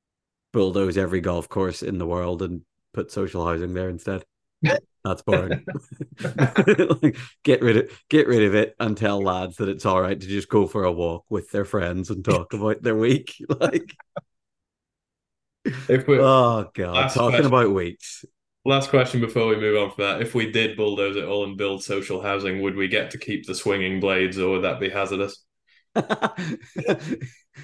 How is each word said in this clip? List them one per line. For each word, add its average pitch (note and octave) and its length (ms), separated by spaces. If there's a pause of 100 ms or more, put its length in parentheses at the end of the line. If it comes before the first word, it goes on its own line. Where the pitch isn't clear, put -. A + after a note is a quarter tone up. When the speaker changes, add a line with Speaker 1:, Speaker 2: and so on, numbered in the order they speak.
(540)
Speaker 1:
bulldoze F#2+ 440
every F#2 220
golf F2 300
course F#2+ 320
in E2+ 160
the F2 80
world F2 360
and F2+ 200 (320)
put - 180
social F#2 340
housing E2+ 280
there F#2 160
instead. F#2 340 (380)
Speaker 2:
<laughs> - 420
Speaker 1:
That's F#2+ 180
boring. F#2 480
<laughs> - 60 (1300)
Like, D3 160 (260)
get C#3 180
rid A2+ 160
of, - 140 (180)
get D3+ 180
rid A#2 160
of G2 100
it G#2+ 260
and A2 160
tell G2+ 260
lads F#2 360
that G2 120
it's G2 160
all F#2 140
right F#2 200
to F#2 80
just G2 220
go G2+ 180
for G2+ 160
a F2+ 80
walk E2+ 380
with G2+ 220
their G2+ 140
friends F2+ 460
and F#2+ 120
talk F2+ 300
about G#2+ 300
their A2+ 120
week. B2 400 (140)
<laughs> C#3 100
Like, - 360 (1900)
Speaker 2:
If C3+ 180
we C#3 120
Speaker 1:
oh B2 540
God, F2 220
Speaker 2:
last C3 200
Speaker 1:
talking A#2+ 140
Speaker 2:
question. C#3+ 160
Speaker 1:
about B2 260
weeks. - 540 (380)
Speaker 2:
Last C3+ 280
question B2+ 300
before A2+ 260
we A2 80
move G#2+ 220
on G2 180
from G2+ 80
that. G2 180
If A#2 140
we A2 160
did A2 260
bulldoze G2+ 380
it G2 80
all G2+ 220
and G2 120
build G2 260
social G2 380
housing, G2 400
would G2 140
we G2 120
get G2+ 240
to - 60
keep - 300
the F#2 80
swinging F#2+ 440
blades, F#2+ 380
or F#2 140
would F#2 120
that F#2 160
be G2 100
hazardous? G2 540 (520)
Speaker 1:
<laughs> - 1400 (260)